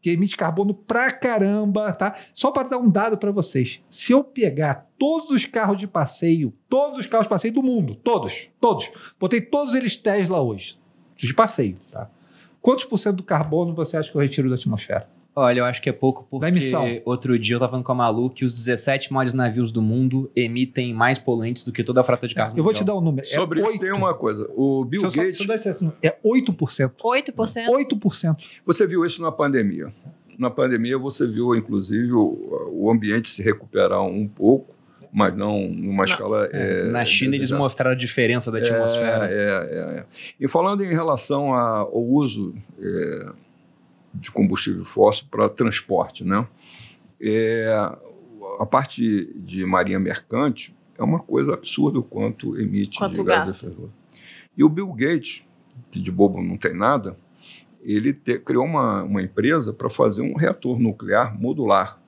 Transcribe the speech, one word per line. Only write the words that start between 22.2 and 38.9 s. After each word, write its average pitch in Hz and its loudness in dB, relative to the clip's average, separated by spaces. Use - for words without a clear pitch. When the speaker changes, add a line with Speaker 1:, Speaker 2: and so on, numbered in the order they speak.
Speaker 2:
de 113 -8
carros 113 -2
Speaker 1:
Eu 160 2
vou 220 4
te 214 0
Speaker 2:
mundial. 202 0
Speaker 1:
dar 180 0
um - 0
número. 135 0
É - -10
Speaker 3:
Sobre 160 0
isso 208 2
Speaker 1:
oito. 220 -4
Speaker 3:
tem 190 -2
uma 190 0
coisa. 107 -4
O 135 2
Bill 151 -2
Speaker 1:
Deixa 175 0
eu 185 0
só, 135 -2
Speaker 3:
Gates 185 -4
Speaker 1:
deixa 214 -2
eu 220 -4
dar 202 -2
esse 185 -4
número. 156 -2
É 156 2
oito 233 4
por - -2
cento. 131 0
Speaker 4:
Oito 262 0
por 220 0
cento? 233 -2
Speaker 1:
Oito 269 2
por 208 0
cento. 160 -2
Speaker 3:
Você 185 4
viu 170 0
isso 170 -4
na 165 -2
pandemia. 110 0
Na 123 0
pandemia 127 0
você 135 -2
viu, 117 2
inclusive, 107 0
o, 87 0
o 98 2
ambiente 110 2
se - -2
recuperar 95 2
um 98 -2
pouco, 117 2
mas 98 2
não 101 -2
numa 90 -4
Speaker 2:
Na, 95 4
Speaker 3:
escala, 101 0
Speaker 2:
é, 98 -2
Speaker 3:
é, 92 -2
Speaker 2:
na 120 0
China 131 2
eles 139 -2
Speaker 3:
desejável. 135 0
Speaker 2:
mostraram 127 0
a - 2
diferença 120 0
da 113 -2
Speaker 3:
É, 113 0
Speaker 2:
atmosfera. 113 2